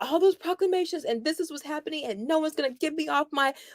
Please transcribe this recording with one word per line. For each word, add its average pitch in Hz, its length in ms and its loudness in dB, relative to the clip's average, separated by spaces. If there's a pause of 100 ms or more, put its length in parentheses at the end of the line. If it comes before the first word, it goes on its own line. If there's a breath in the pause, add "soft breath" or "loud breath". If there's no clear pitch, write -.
all 269 200 0
those 370 160 6
proclamations 359 680 0
and 226 200 -2
this 311 160 0
is 330 100 -4
what's 294 140 -10
happening 302 420 -6
and 214 200 -4
no 311 140 2
one's 311 140 0
gonna 277 160 0
get 294 240 -2
me 311 140 -2
off 285 240 2
my, 277 220 2 (200 soft breath)